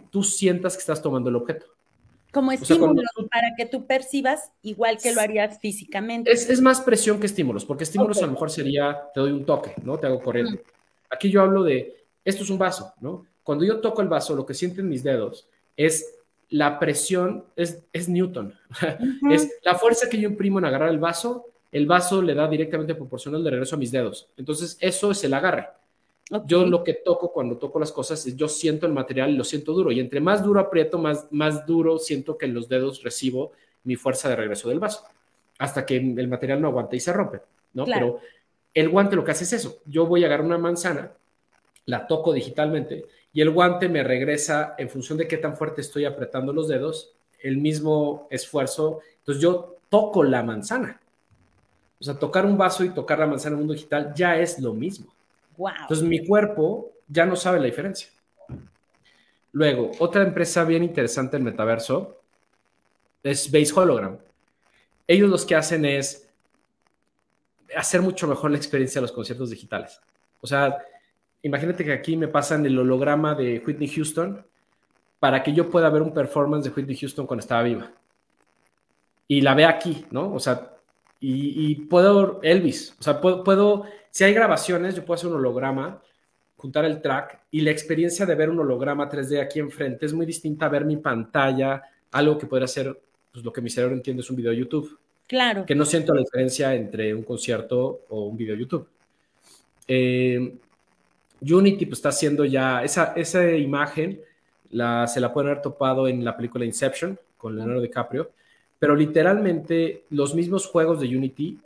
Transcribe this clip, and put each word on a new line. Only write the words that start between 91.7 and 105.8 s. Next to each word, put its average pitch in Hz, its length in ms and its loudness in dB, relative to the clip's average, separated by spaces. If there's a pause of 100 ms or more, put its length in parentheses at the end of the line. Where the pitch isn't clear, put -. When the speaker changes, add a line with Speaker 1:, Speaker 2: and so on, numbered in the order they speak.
Speaker 1:
algo 147 260 2
que - 80 -8
podría 127 220 0
ser, 135 320 -6 (320)
pues, 117 120 -20
lo 113 80 -8
que 127 100 -8
mi 120 80 -6
cerebro 127 260 0
entiende 127 260 -6
es - 80 -10
un 131 60 -4
video 117 160 -2
de 117 60 0
YouTube. 147 400 -4 (300)
Speaker 2:
Claro. 233 380 0
Speaker 1:
Que 143 100 2
no 147 100 4
siento 156 280 2
la 139 80 4
diferencia 131 520 0
entre 107 400 -2
un 110 100 -6
concierto 123 840 -4
o 110 160 -6
un 104 120 -8
video 107 180 -6
de 107 60 -6
YouTube. 131 260 -6 (1000)
Eh, 127 680 0 (840)
Unity, 185 440 4
pues, 135 140 -8
está 143 100 0
haciendo 147 360 2
ya, 131 380 2
esa, 160 320 0
esa 175 360 2
imagen 147 680 -2 (500)
la, 117 360 0
se 127 120 -2
la 120 140 0
pueden 143 180 0
haber 143 100 -2
topado 131 460 0